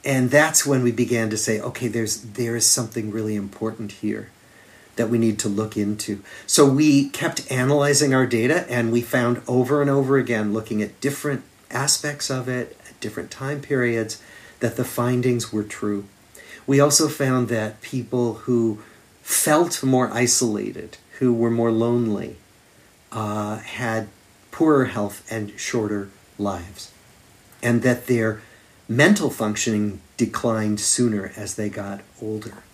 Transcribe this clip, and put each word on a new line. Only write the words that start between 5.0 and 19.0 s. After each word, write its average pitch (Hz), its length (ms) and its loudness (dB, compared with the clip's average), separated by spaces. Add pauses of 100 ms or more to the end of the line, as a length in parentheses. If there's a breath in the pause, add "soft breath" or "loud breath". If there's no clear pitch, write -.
we 120 80 2
need 110 220 2
to - 80 -2
look 107 300 -2
into." 104 440 -4 (240 loud breath)
So 147 220 6
we 139 420 6
kept - 400 -6
analyzing 143 640 2
our 131 140 4
data, 120 420 0
and 120 220 0
we 120 100 2
found 120 460 0
over 127 340 2
and 143 80 2
over 139 280 2
again, 110 340 0
looking 110 300 -4
at - 180 -6
different 139 440 -4 (280)
aspects 143 580 -2
of 127 200 -4
it, 127 280 -6 (120)
at - 100 -20
different - 320 -10
time 139 300 -8
periods, 120 600 -2 (380 loud breath)
that 120 160 0
the 131 80 -2
findings 123 680 0
were 107 100 -2
true. 104 400 -4 (640 loud breath)
We 139 140 6
also 147 260 4
found 131 400 0
that 110 340 -4
people 120 520 -2 (120)
who 113 340 2 (420 loud breath)